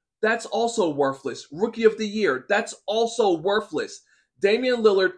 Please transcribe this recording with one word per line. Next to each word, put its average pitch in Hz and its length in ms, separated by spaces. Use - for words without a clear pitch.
That's 226 240
also 220 420
worthless. 135 640
Rookie 214 320
of 214 140
the 220 100
year. 190 400
That's 208 260
also 220 500
worthless. 160 640
Damian 240 440
Lillard 190 360